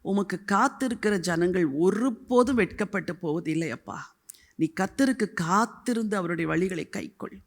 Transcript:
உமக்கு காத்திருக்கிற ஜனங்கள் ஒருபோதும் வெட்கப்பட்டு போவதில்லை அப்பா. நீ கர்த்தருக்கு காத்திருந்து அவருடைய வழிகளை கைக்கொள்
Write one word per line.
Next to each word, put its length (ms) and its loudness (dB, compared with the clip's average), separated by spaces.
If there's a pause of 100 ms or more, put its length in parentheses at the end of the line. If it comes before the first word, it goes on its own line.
உமக்கு 380 -2 (120)
காத்திருக்கிற 680 0
ஜனங்கள் 520 2
ஒருபோதும் 840 2
வெட்கப்பட்டு 600 -2
போவதில்லை 560 -4
அப்பா. 460 -12 (380)
நீ 260 -2
கர்த்தருக்கு 520 0
காத்திருந்து 840 0
அவருடைய 320 -2
வழிகளை 400 -2
கைக்கொள் 580 -12